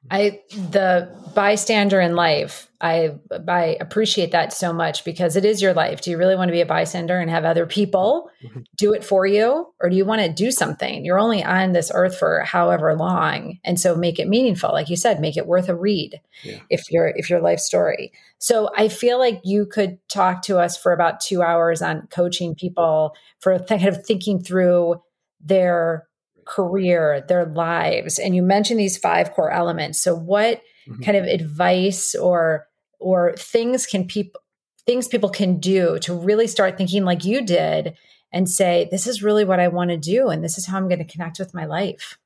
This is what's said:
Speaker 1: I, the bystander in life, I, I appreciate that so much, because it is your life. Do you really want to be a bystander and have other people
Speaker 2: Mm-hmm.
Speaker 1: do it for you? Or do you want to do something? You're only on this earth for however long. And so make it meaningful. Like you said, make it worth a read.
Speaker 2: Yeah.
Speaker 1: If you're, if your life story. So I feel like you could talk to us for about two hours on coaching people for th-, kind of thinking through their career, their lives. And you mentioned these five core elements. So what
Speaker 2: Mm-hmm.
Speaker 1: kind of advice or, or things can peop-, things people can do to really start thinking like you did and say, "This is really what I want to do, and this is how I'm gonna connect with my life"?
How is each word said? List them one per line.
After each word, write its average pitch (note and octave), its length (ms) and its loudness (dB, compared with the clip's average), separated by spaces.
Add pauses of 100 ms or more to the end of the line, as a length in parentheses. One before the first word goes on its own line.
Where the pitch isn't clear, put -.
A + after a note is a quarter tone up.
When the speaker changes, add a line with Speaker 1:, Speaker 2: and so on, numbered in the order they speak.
(100)
Speaker 1:
I, G3+ 300 0 (100)
the F3+ 640 0 (200)
bystander G3+ 640 4
in E3+ 160 2
life, D#3 540 0 (100)
I, E3 360 0 (300)
I E3+ 340 0
appreciate F#3+ 520 -2
that E3+ 220 0
so F3 180 -4
much, E3 320 -4
because E3+ 320 -2
it G3 80 2
is G#3 160 2
your F#3+ 140 2
life. D#3 260 0
Do F3+ 100 -8
you E3 60 -2
really F#3 200 4
want F3+ 120 0
to E3+ 40 0
be E3+ 100 2
a D#3+ 40 2
bystander E3+ 540 -2
and E3 100 -2
have E3 140 0
other E3 220 2
people G3+ 640 0 (120)
Speaker 2:
Mm-hmm. A#2+ 180 -18 (180)
Speaker 1:
do G#3 160 4
it G#3 100 -6
for F#3+ 220 2
you? A#3 520 0
Or F3+ 120 0
do F#3 60 2
you F#3+ 100 2
want A3 160 0
to E3 100 0
do G3 180 -2
something? - 540 -4
You're F3 140 0
only G#3+ 260 0
on F#3 280 0
this E3+ 220 0
earth F3+ 240 0
for D#3+ 220 0
however E3+ 560 0
long. D#3+ 680 -2
And F3 160 -2
so F3+ 160 2
make E3+ 240 -2
it - 80 -2
meaningful. G#3 460 0
Like D3 160 -2
you E3+ 80 -4
said, F#3 240 0
make D#3 160 -4
it E3 100 -6
worth F3+ 220 0
a F3+ 80 -2
read. F#3 420 -4 (240)
Speaker 2:
Yeah. - 180 -16 (100)
Speaker 1:
If - 200 -4
you're, E3 240 2
if - 140 -6
your F3 140 2
life E3+ 160 2
story. - 520 -2 (280)
So A3 360 0
I G#3+ 140 2
feel A#3+ 300 0
like A#3+ 260 0
you G3 220 0
could G3 320 -4 (100)
talk F#3 360 0
to F#3+ 140 0
us F3 200 0
for F3+ 140 2
about E3 280 0
two F3+ 220 -2
hours E3+ 400 2
on D#3+ 280 -4
coaching F3 440 -2
people D#3 600 0 (260)
for F#3 180 2
th-, F3+ 100 -8
kind F#3+ 260 2
of F3 120 -12
thinking G3 360 -2
through F3 600 2 (360)
their E3+ 680 0 (400)
career, F3 840 2
their F3+ 160 4
lives. E3 720 -2
And F#3 160 0
you F3+ 80 4
mentioned G#3 380 4
these F#3+ 160 0
five E3+ 380 0
core D3+ 180 0
elements. E3 480 -2
So F3+ 160 2
what G3+ 460 0 (260)
Speaker 2:
Mm-hmm. B2+ 140 -14
Speaker 1:
kind G3+ 160 2
of F#3 60 0
advice F3+ 920 0
or, E3 520 0 (320)
or F3 380 2
things A#3+ 500 0
can F#3 200 -2
peop-, G3 280 -6 (520)
things B3 200 0
people G#3 220 0
can F3+ 320 0
do F3 400 2
to F3 140 -6
really G#3 320 2
start F#3+ 320 0
thinking F#3+ 260 0
like F3 200 0
you A#3 200 0
did D#3+ 500 0 (380)
and F3+ 160 0
say, F3 420 2
"This F#3 160 -4
is A3 160 -6
really G#3 220 2
what F#3 160 2
I F3+ 80 4
want F3 220 -2
to E3+ 80 -2
do, G#3 300 0
and D#3+ 140 -2
this E3 140 -6
is F#3 100 -8
how F#3+ 120 -6
I'm F#3+ 100 -2
gonna E3+ 160 -2
connect E3 340 -12
with F#3 140 -10
my E3 140 -8
life"? E3 600 -6